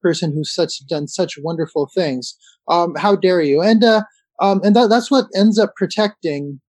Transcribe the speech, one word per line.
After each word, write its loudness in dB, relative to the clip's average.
person -2
who's -6
such, -4
done -6
such -6
wonderful -6
things. -4
Um, 0
how 2
dare 2
you? 2
And, 4
uh, 4
um, 2
and 4
that, 4
that's 2
what 2
ends 2
up 0
protecting -4